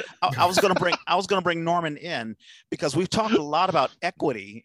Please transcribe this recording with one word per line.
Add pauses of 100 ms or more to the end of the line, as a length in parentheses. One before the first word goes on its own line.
(200)
I, (100)
I
was
gonna
bring, (120)
I
was
gonna
bring
Norman
in (340)
because
we've
talked
a
lot
about (100)
equity